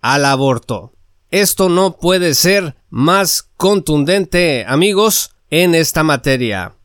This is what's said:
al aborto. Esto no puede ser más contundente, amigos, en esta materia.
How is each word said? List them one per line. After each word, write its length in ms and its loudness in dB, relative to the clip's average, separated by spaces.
al 240 0
aborto. 680 -2
Esto 380 0
no 300 0
puede 360 0
ser 420 0
más 720 0
contundente, 1080 0
amigos, 680 0
en 240 2
esta 280 0
materia. 720 -2